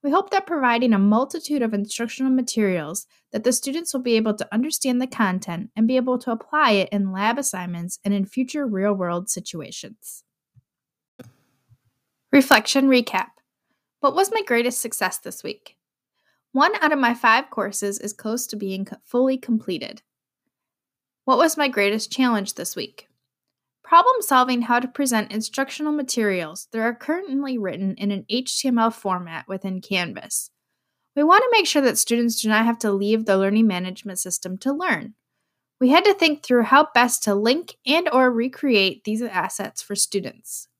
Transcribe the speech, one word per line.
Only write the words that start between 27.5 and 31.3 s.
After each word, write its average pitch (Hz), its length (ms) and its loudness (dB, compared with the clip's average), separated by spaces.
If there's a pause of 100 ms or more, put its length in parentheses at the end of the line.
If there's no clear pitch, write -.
written 190 380 -4
in 202 160 -4
an 196 180 -6
H 254 320 -4
T 269 80 0
M 240 100 2
L 226 100 4
format 180 600 -6
within 185 320 -8
Canvas. - 680 -6 (640)
We 285 100 2
want 370 200 6